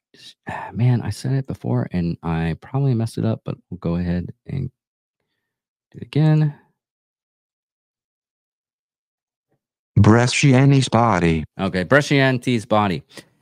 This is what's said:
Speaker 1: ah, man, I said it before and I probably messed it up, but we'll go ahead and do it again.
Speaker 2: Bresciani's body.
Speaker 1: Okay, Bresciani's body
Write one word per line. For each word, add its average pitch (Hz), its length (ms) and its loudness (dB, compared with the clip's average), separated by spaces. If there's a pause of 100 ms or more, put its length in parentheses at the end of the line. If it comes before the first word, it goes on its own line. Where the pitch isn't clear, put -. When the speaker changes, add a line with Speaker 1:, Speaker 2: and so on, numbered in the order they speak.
(480)
Speaker 1:
ah, - 240 -12
man, 120 300 0
I - 80 -6
said 131 240 -6
it 135 140 -4
before 120 440 -4
and 85 320 -4
I 82 380 -4
probably 135 320 -2
messed 113 240 -4
it 110 80 -2
up, 110 180 -4
but - 140 -10 (120)
we'll 90 100 -12
go 85 160 -4
ahead 87 360 -4 (140)
and 90 260 -8 (1200)
do - 60 -20
it - 60 -16
again. 151 520 0 (3500)
Speaker 2:
Bresciani's 127 920 4
body. 87 540 2 (160)
Speaker 1:
Okay, 92 260 -2
Bresciani's 131 800 0
body 104 380 0 (380)